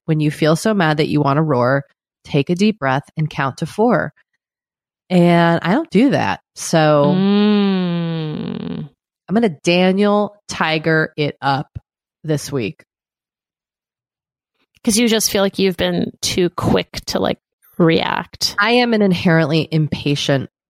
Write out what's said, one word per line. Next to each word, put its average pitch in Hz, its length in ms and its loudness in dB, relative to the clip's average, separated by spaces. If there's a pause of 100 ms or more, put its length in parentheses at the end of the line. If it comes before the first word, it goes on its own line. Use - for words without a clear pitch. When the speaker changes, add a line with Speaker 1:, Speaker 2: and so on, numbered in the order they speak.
Speaker 1:
when 156 160 0
you 151 100 0
feel 156 240 2
so 220 180 0
mad 160 240 2
that 151 120 0
you 147 120 0
want 139 160 0
to 156 60 2
roar, 135 400 0 (400)
take - 260 -2
a 180 60 -2
deep 208 240 0
breath 135 380 -2
and 151 120 -2
count 135 280 -4
to - 80 -8
four. 208 480 -2 (960)
And 170 520 4
I 170 120 0
don't 320 160 -2
do 247 220 4
that. 107 280 -2 (160)
So 151 580 2
Speaker 2:
Mm. 185 1800 -2 (380)
Speaker 1:
I'm 175 80 -6
gonna 214 280 0
Daniel 196 720 2 (140)
Tiger 160 680 -2
it 147 240 -4
up 139 260 -2 (560)
this 151 280 -4
week. 113 320 -6 (2000)
Speaker 2:
'Cause 214 140 0
you 240 100 2
just 214 240 0
feel 196 120 0
like 196 160 -2
you've 190 180 0
been 180 340 -2 (100)
too - 300 -2
quick - 400 -2 (160)
to, - 120 -4
like, - 180 -2 (400)
react. - 840 -2
Speaker 1:
I 214 120 2
am 240 220 2
an 214 80 2
inherently 165 680 2
impatient 143 800 -2 (200)